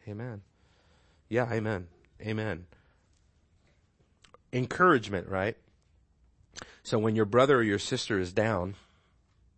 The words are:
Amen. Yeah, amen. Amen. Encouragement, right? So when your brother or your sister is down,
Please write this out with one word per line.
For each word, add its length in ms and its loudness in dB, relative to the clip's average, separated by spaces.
Amen. 340 -10
Yeah, 240 0
amen. 360 -2
Amen. 440 -6
Encouragement, 760 2
right? 300 -2
So 160 0
when 160 0
your 100 4
brother 320 4
or 60 4
your 160 0
sister 400 -4
is 140 -4
down, 420 0